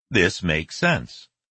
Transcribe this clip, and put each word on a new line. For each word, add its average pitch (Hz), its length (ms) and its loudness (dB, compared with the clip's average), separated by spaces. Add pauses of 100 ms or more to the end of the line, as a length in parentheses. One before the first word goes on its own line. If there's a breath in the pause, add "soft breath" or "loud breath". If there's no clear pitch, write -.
(100)
This - 320 2
makes 80 320 -2
sense. - 540 -4 (260)